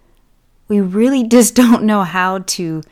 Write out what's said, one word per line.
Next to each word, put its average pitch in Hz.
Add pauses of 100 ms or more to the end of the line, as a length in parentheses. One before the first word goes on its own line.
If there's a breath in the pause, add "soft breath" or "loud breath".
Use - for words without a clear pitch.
(680)
we 208
really 226
just 240
<laughs> -
don't 240
know 208
how 185
to 165 (100)